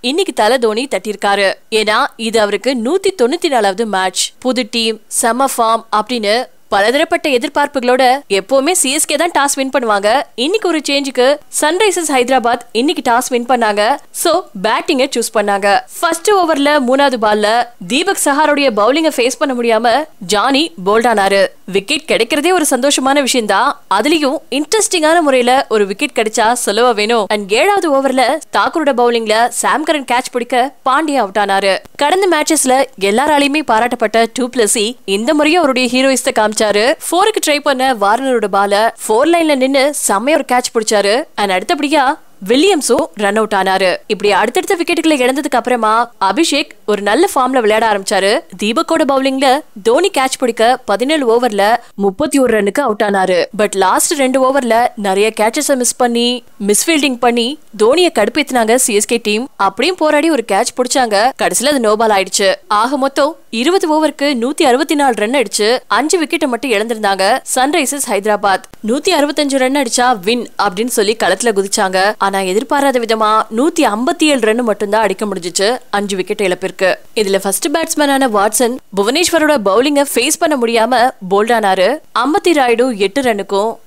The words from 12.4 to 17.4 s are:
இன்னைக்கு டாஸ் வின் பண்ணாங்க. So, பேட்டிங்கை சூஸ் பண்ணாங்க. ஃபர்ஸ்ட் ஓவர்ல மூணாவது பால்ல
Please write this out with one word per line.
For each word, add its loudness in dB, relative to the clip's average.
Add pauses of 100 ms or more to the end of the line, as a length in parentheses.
இன்னைக்கு 0
டாஸ் 0
வின் -2
பண்ணாங்க. 0 (140)
So, 0 (200)
பேட்டிங்கை 0
சூஸ் -4
பண்ணாங்க. 2 (200)
ஃபர்ஸ்ட் -2
ஓவர்ல 2
மூணாவது 2
பால்ல 2 (240)